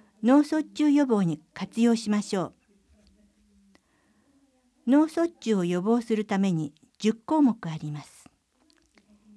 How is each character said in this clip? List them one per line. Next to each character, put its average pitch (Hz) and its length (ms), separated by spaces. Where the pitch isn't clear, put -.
脳 269 200
卒 311 200
中 302 260
予 285 160
防 214 180
に 160 180
活 - 280
用 233 160
し 226 120
ま 208 120
し - 160
ょ 175 60
う。 127 100
脳 302 220
卒 339 200
中 220 180
を 180 80
予 180 160
防 226 200
す 220 140
る 214 80
た 202 140
め 196 160
に 156 200
十 220 140
項 311 280
目 220 280
あ 156 80
り 151 140
ま 147 100
す。 - 280